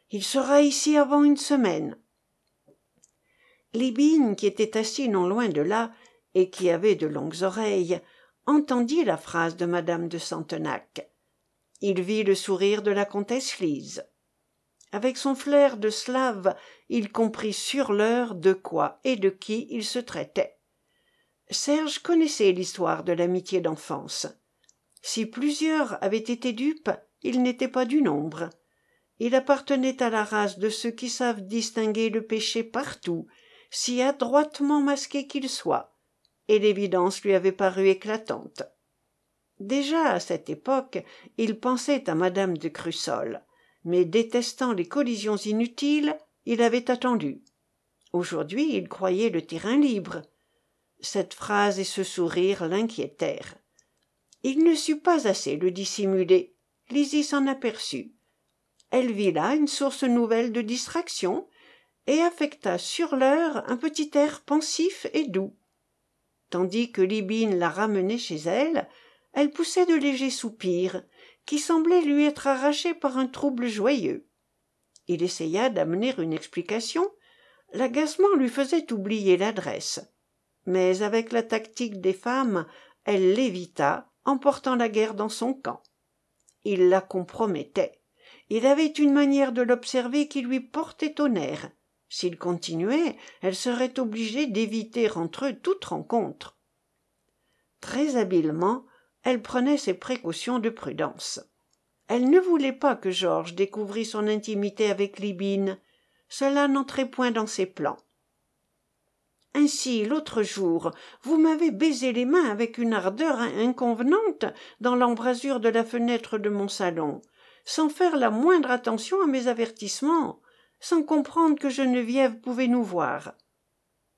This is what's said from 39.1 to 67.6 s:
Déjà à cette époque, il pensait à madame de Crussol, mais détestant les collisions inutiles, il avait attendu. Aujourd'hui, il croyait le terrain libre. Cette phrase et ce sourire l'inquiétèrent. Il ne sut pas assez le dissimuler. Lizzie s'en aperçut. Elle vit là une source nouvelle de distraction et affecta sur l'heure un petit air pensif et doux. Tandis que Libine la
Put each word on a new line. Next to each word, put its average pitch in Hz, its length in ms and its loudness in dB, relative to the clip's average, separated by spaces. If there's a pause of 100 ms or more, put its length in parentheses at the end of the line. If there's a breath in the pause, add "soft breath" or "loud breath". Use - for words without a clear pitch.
Déjà 277 540 0
à 175 60 0
cette 165 300 -6
époque, 262 560 -4 (320 loud breath)
il 226 220 -2
pensait 254 500 -2
à 160 60 -2
madame 180 420 0
de 156 120 -6
Crussol, 117 760 -6 (380)
mais 175 200 2
détestant 233 720 0
les 175 140 -2
collisions 214 500 -2
inutiles, 285 800 0 (280)
il 233 180 2
avait 240 260 2
attendu. 240 540 -2 (720)
Aujourd'hui, 175 640 -2
il 180 140 -4
croyait 185 400 0
le 165 140 -2
terrain 185 340 -2
libre. 202 460 0 (760)
Cette - 340 -4
phrase 208 420 0
et 190 60 -4
ce 190 200 -4
sourire 180 640 0
l'inquiétèrent. 185 880 -4 (840)
Il 269 220 2
ne 330 100 8
sut 302 260 0
pas 311 280 2
assez 165 280 0
le 180 140 0
dissimuler. 185 840 2 (340)
Lizzie 285 340 0
s'en 285 240 0
aperçut. 247 640 -6 (800)
Elle 247 240 2
vit 202 180 2
là 170 240 0
une 294 140 2
source 277 340 -2
nouvelle 233 480 2
de 226 80 -2
distraction 240 880 -4 (580 soft breath)
et 294 140 2
affecta 294 580 -2
sur 302 380 -4
l'heure 277 560 2
un 247 60 -2
petit 302 360 -4
air 294 280 2
pensif 311 720 -2
et 311 100 0
doux. 196 320 -4 (920)
Tandis 196 420 -2
que 202 100 0
Libine 208 560 0
la 170 120 2